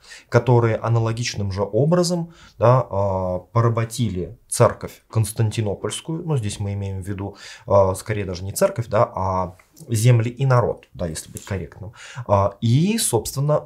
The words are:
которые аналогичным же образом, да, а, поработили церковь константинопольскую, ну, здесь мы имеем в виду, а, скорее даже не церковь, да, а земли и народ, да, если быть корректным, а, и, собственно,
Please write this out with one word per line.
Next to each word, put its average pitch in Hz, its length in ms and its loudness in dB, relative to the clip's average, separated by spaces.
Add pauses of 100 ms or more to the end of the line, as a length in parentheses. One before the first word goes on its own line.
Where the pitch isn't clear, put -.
(300)
которые 113 480 4
аналогичным 113 760 -2
же 98 120 -2
образом, 170 720 0 (240)
да, 123 320 4
а, 95 500 -2
поработили 113 1000 -2 (100)
церковь - 640 0
константинопольскую, 110 1160 -2
ну, 156 120 0
здесь 104 220 -4
мы 101 140 -4
имеем 98 300 -6
в 90 40 -10
виду, 98 280 -8 (320)
а, 98 280 6
скорее 101 300 -4
даже 90 200 -8
не 98 80 -8
церковь, 196 340 0
да, 104 160 2 (100)
а 92 420 -2 (340)
земли 117 400 4
и 131 160 -4
народ, 123 480 2
да, 90 140 -6
если - 240 -10
быть - 120 -14
корректным, 92 500 -10 (340)
а, 101 340 2
и, 156 360 4
собственно, 147 680 0